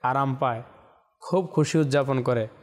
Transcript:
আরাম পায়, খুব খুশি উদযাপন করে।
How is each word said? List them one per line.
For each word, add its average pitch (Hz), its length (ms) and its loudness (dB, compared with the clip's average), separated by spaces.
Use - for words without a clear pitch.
আরাম 135 340 0
পায়, 120 260 -2
খুব 185 240 0
খুশি 156 320 0
উদযাপন 135 440 2
করে। 120 260 0